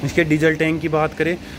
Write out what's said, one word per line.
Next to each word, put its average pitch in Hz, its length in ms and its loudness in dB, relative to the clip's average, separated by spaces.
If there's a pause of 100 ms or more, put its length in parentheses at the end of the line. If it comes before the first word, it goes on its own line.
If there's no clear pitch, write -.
इसके 165 200 2
डीजल 156 300 2
टैंक 160 280 0
की 160 60 -2
बात 156 260 0
करें 160 220 -2 (220)